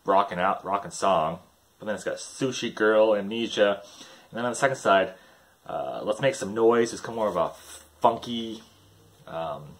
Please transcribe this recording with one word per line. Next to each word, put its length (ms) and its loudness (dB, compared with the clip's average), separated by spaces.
rockin' 340 2
out, 260 0
rockin' 260 -4
song. 480 0
But 80 -14
then 80 -2
it's 80 -10
got 140 -6
Sushi 560 -6
Girl, 420 6
Amnesia, 680 0
and 80 -14
then 80 -4
on 60 -2
the 40 -6
second 220 0
side, 360 4
uh, 360 -6
Let's 180 -2
Make 140 2
Some 180 -8
Noise. 400 4
It's 80 -10
kind 120 -10
of 40 -10
more 100 0
of 100 -2
a 140 0
funky, 640 -2
um, 360 -8